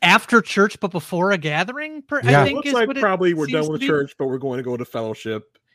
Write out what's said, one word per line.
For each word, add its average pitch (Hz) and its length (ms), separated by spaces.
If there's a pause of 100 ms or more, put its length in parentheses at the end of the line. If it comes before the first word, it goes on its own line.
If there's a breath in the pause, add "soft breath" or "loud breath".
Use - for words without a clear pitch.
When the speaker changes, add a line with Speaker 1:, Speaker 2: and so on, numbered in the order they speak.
Speaker 1:
after 214 400
church, - 380
but 190 120
before 180 400
a 196 60
gathering. 247 640
Per-, 285 220
Speaker 2:
Yeah. 143 180
Speaker 1:
I - 40
think 277 120
Speaker 3:
Looks 285 120
Speaker 1:
is 269 40
Speaker 3:
like 233 140
Speaker 1:
what - 100
it - 20
Speaker 3:
probably 185 340
we're 156 120
Speaker 1:
seems 147 80
Speaker 3:
done 156 120
Speaker 1:
to 156 60
Speaker 3:
with 156 100
Speaker 1:
be. 277 60
Speaker 3:
church, 143 300
but 135 100
we're 131 120
going 127 180
to 131 60
go 123 120
to 120 80
fellowship, 110 760 (180)